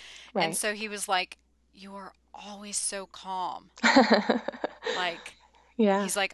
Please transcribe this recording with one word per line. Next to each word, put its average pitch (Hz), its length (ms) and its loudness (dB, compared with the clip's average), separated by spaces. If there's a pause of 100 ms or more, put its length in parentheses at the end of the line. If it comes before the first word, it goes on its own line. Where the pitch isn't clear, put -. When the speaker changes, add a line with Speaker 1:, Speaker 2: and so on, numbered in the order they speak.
(340)
Speaker 1:
Right. 190 120 2
Speaker 2:
And 160 120 -2
so 208 180 0
he 214 140 -6
was 202 200 -6
like, 185 280 0 (360)
"You 196 220 -18
are 196 180 -14 (200)
always 202 440 -10
so 196 300 -4
calm." 185 640 -6 (120)
Speaker 1:
<laughs> - 1000 4 (120)
Speaker 2:
Like, 175 440 -6 (400)
Speaker 1:
Yeah. 202 320 4
Speaker 2:
he's - 80 -2
like, 190 160 0